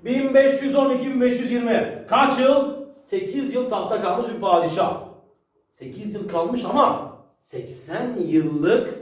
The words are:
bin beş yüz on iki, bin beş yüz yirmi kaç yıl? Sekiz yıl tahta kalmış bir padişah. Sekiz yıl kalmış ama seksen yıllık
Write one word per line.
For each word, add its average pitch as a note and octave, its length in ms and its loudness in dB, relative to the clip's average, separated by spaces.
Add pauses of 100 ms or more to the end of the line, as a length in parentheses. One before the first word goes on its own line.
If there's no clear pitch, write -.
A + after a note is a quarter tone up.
bin C4+ 300 0
beş C4+ 280 6
yüz C#4 120 -2
on C#4 160 4
iki, B3+ 200 -2
bin C4 100 0
beş B3 200 2
yüz - 120 -2
yirmi - 560 -2
kaç C4 320 4
yıl? C#4 400 2 (220)
Sekiz - 520 -6
yıl B3 140 -2
tahta G#3 340 -4
kalmış F3+ 240 -2 (100)
bir - 40 -8
padişah. E3+ 600 2 (720)
Sekiz G#3 440 -14
yıl F#3+ 140 -10
kalmış E3+ 360 -2
ama - 520 0 (220)
seksen - 800 -8 (100)
yıllık D#3 720 2